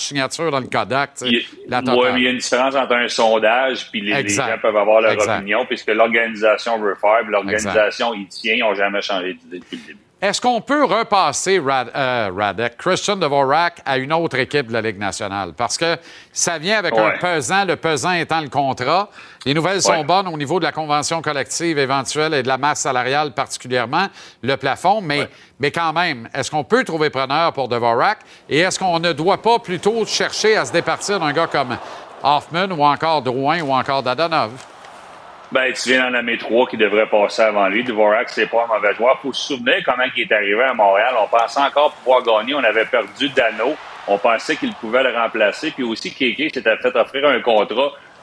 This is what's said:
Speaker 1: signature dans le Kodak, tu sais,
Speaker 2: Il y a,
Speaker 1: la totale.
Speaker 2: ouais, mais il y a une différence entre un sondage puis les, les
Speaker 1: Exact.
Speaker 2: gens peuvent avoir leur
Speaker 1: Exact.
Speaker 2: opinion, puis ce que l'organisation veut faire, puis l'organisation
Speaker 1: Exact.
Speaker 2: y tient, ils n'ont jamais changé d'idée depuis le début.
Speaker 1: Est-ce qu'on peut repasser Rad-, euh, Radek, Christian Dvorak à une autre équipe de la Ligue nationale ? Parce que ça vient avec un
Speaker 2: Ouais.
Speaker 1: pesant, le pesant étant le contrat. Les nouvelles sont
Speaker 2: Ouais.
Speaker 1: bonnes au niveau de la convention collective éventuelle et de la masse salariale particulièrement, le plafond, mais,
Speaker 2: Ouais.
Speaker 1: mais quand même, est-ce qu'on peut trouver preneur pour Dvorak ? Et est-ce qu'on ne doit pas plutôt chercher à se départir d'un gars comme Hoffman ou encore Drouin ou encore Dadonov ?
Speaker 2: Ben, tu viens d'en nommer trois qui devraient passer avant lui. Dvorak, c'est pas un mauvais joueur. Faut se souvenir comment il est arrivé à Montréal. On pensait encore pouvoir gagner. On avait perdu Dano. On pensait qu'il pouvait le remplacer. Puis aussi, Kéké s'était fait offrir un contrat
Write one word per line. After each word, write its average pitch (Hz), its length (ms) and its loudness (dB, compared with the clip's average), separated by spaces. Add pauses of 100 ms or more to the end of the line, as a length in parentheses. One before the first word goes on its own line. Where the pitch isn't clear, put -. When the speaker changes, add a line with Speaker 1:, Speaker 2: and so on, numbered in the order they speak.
Speaker 1:
signature 143 420 -2
dans 139 100 0
le 123 60 -4
Kodak, 123 540 -2
tu 120 60 -10
sais, 127 60 -2
Speaker 2:
Il - 40 4
y - 20 0
a, 117 40 0 (260)
Speaker 1:
la 123 140 -2
totale. 123 180 0
Speaker 2:
ouais, 127 140 4
mais 123 80 0
il - 20 2
y 127 60 2
a - 20 0
une 123 80 -4
différence 127 340 0
entre 123 220 0
un 120 120 2
sondage 113 840 2
puis 107 100 -6
les, 101 120 -2
les 120 80 2
Speaker 1:
Exact. 113 320 -2
Speaker 2:
gens 110 60 -2
peuvent 110 180 2
avoir 107 240 6
leur 110 100 4
Speaker 1:
Exact. 104 260 0
Speaker 2:
opinion, 104 300 -2
puis 113 100 -4
ce - 60 -14
que 113 80 -2
l'organisation 113 880 2
veut 101 200 -2
faire, 107 220 4
puis 110 100 -6
l'organisation 101 840 0
Speaker 1:
Exact. 101 80 -10
Speaker 2:
y 95 40 -12 (140)
tient, 110 140 -2
ils 123 60 -2
n'ont 107 140 0
jamais 98 280 -2
changé 92 320 -4
d'idée 87 240 -16
depuis - 180 -16
le 78 100 -18
début. - 120 -20 (200)
Speaker 1:
Est-ce 202 220 -2
qu'on 240 200 0
peut 285 220 0
repasser 190 800 2
Rad-, 131 320 0
euh, 123 400 0
Radek, 104 420 -2
Christian 185 400 -2
Dvorak 147 680 0
à 135 140 0
une 131 120 -4
autre 160 280 0
équipe 135 260 0
de 113 80 -8
la 117 80 0
Ligue 107 160 -4
nationale ? 98 580 -6
Parce 117 220 -4
que 165 180 0 (380)
ça 170 240 -2
vient 196 220 -2
avec 160 180 0
un 110 120 4
Speaker 2:
Ouais. 185 100 -4
Speaker 1:
pesant, 175 460 0
le 165 100 0
pesant 160 380 -2
étant 160 280 -2
le 143 80 -10
contrat. 139 600 0 (360)
Les 139 80 0
nouvelles 170 260 0
sont 196 120 2
Speaker 2:
Ouais. 170 120 0
Speaker 1:
bonnes 185 240 2
au 165 80 -6
niveau 147 240 -4
de 160 60 0
la 147 60 0
convention 151 500 -2
collective 151 560 -4
éventuelle 139 560 0
et 139 80 2
de 117 60 -4
la 131 100 0
masse 143 220 0
salariale 135 540 -2
particulièrement, 127 720 -2 (340)
le 131 160 0
plafond, 170 440 0
mais, 147 180 -2
Speaker 2:
Ouais. 135 100 -4 (300)
Speaker 1:
mais 143 100 0
quand 165 240 -2
même, 151 400 -2
est-ce 131 160 -4
qu'on 151 140 -4
peut 233 200 2
trouver 156 280 -2
preneur 139 420 0
pour 131 140 -4
Dvorak ? 120 500 2 (320)
Et 135 120 0
est-ce 180 180 0
qu'on 175 200 0
ne 170 140 0
doit 165 300 0
pas 226 160 4
plutôt 208 480 -2
chercher 208 500 0
à 160 80 0
se - 80 -6
départir 170 460 -2
d'un 151 120 0
gars 165 140 2
comme 131 320 -2 (460)
Hoffman 151 480 0
ou 151 120 0
encore 147 380 2
Drouin 135 400 0
ou 139 100 -4
encore 135 300 0
Dadonov ? 131 480 0 (1000)
Speaker 2:
Ben, 127 220 2
tu - 200 -6
viens 131 120 4
d'en 127 80 -2
nommer 120 260 -2
trois 120 300 2
qui - 80 -8
devraient 107 320 4
passer 104 340 2
avant 104 280 4
lui. 104 120 0
Dvorak, 110 460 2
c'est 110 200 -2
pas 117 180 2
un - 20 -4
mauvais 104 280 2
joueur. 120 260 4
Faut 135 100 -6
se - 240 -6
souvenir 127 200 0 (100)
comment 127 180 0 (100)
il 120 100 -2
est 101 100 -4
arrivé 104 280 2
à 131 120 2
Montréal. 107 400 4 (100)
On 98 60 0
pensait 117 320 2
encore 143 320 2
pouvoir 127 280 2
gagner. 117 320 2
On 143 120 0
avait 110 180 4
perdu 123 460 -2
Dano. 117 440 0 (360)
On 101 80 4
pensait 117 400 0
qu'il 120 160 -4
pouvait 117 300 0
le 120 140 0
remplacer. 113 540 0
Puis 135 120 -6
aussi, 113 300 -6
Kéké 131 400 -2
s'était 110 220 2
fait 123 220 -2
offrir 135 320 0
un 123 100 2
contrat 110 540 0 (300)